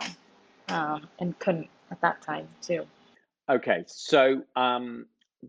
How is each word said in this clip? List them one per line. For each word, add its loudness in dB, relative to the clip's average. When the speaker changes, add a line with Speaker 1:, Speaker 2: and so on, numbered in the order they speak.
Speaker 1:
um, -4
and -4
couldn't -2
at -14
that 0
time -8
too. -4
Speaker 2:
Okay, 2
so, 4
um, -2